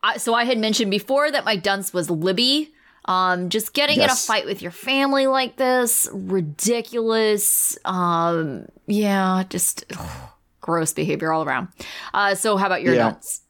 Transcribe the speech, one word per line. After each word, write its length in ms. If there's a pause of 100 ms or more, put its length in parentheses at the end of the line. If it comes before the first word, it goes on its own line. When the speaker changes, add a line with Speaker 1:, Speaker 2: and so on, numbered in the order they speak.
Speaker 1:
I, 140
so 160
I 100
had 140
mentioned 340
before 400
that 120
my 120
dunce 360
was 180
Libby. 640 (340)
Um, 420
just 240
getting 240
in 60
a 60
Speaker 2:
Yes. 180
Speaker 1:
fight 200
with 160
your 100
family 540
like 300
this, 560
ridiculous. 1700
Um, 840 (200)
yeah, 640
just, 360 (140)
ugh, 320 (300)
gross 320
behavior 400
all 120
around. 240 (440)
Uh, 220
so 220
how 100
about 160
your 120
Speaker 2:
Yeah. 160
Speaker 1:
dunce? 400